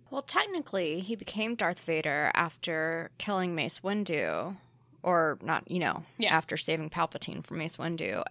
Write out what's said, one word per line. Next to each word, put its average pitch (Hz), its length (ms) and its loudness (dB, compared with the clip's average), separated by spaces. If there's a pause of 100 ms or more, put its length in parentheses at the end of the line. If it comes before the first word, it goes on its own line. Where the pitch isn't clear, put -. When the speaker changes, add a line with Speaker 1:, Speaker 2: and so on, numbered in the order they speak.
(120)
Speaker 1:
Well, 269 120 -2
technically, 196 760 0
he 202 160 -4
became 214 400 -2
Darth 180 240 2
Vader 151 540 2
after 165 840 0
killing 185 380 0
Mace 151 240 -2
Windu, 170 800 0 (460)
or 165 380 4
not, - 300 -2
you 180 80 0
know, 160 240 0 (140)
Speaker 2:
Yeah. 214 180 4
Speaker 1:
after 160 220 2
saving 160 320 -2
Palpatine - 560 -4
from 165 140 -6
Mace 160 180 -4
Windu. 160 540 -2